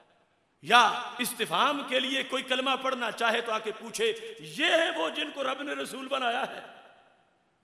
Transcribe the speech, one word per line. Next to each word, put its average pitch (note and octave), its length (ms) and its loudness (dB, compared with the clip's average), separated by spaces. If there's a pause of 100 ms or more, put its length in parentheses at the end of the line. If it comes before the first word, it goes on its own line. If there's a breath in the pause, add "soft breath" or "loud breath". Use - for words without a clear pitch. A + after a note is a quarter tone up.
(640)
या A3+ 580 6
इस्तिफाम A#3 680 0
के B3+ 100 2
लिए C4 240 0
कोई C4 180 -2
कलमा C4 340 0
पढ़ना B3+ 360 -2
चाहे A3+ 300 2
तो A#3 100 -4
आके G#3+ 200 -4
पूछे, A3 720 -4
"ये A#3 340 2
है E4 160 4
वो D#4+ 180 -2
जिनको D4 320 -6
रब C4+ 200 -2
ने C#4+ 220 -4
रसूल C4 240 -8
बनाया C4 340 0
है।" - 400 -8 (840)